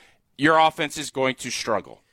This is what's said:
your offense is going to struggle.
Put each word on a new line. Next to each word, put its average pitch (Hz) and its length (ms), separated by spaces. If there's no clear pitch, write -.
your 156 200
offense 156 400
is 147 140
going 131 240
to - 160
struggle. 92 500